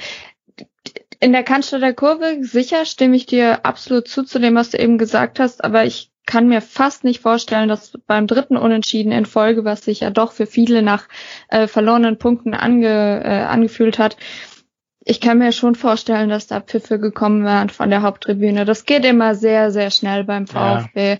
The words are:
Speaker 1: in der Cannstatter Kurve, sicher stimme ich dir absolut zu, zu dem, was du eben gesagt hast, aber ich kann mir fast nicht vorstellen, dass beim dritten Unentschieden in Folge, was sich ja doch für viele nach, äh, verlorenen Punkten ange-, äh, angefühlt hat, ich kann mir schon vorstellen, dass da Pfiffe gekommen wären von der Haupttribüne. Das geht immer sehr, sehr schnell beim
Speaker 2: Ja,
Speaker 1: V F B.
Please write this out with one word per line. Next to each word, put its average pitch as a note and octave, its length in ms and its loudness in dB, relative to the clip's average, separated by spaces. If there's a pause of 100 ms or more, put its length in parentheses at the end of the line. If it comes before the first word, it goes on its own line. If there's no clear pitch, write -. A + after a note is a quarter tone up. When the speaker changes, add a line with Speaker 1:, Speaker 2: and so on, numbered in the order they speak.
(1200)
Speaker 1:
in B3 120 4
der B3+ 100 2
Cannstatter C4 500 -2
Kurve, D#4 480 0
sicher B3+ 460 -2
stimme B3+ 300 2
ich B3+ 100 -2
dir A#3+ 400 0
absolut B3 420 -2
zu, C4+ 160 -6
zu C4 140 -6
dem, A#3+ 160 2
was A#3 160 0
du - 80 -6
eben A#3 180 2
gesagt A3+ 440 0
hast, B3 220 -2
aber A3+ 220 2
ich - 260 -6 (160)
kann A#3 220 2
mir A3+ 140 2
fast - 420 -4
nicht B3 160 0
vorstellen, A3 480 0
dass - 380 -6
beim G#3+ 200 0
dritten B3+ 300 0
Unentschieden A3 560 0
in A3+ 140 0
Folge, A3 380 0
was G#3 200 -4
sich G#3+ 160 -4
ja - 100 -2
doch A3+ 220 0
für G#3+ 140 -4
viele A#3 340 2
nach, G#3 240 0 (440)
äh, A3 180 2
verlorenen A3+ 520 2
Punkten A#3+ 360 -2
ange-, A3 680 0
äh, G3+ 200 -2
angefühlt A3+ 540 0
hat, G#3+ 180 0 (920)
ich - 140 -2
kann A#3 160 2
mir A#3+ 160 2
schon A#3+ 220 0
vorstellen, A3 560 -2
dass G#3+ 160 -4
da G#3 160 -8
Pfiffe A3 360 -4
gekommen G#3 460 0
wären G3+ 240 0
von G3+ 220 -2
der G3+ 100 2
Haupttribüne. G3+ 640 -2
Das G#3+ 220 -2
geht C#4+ 180 2
immer A#3 300 2
sehr, A3 360 2
sehr G3+ 200 -2
schnell G3+ 340 -2
beim G3+ 220 -6
Speaker 2:
Ja, G3 320 -2
Speaker 1:
V - 0 -
F A#2 160 -8
B. G3+ 240 -2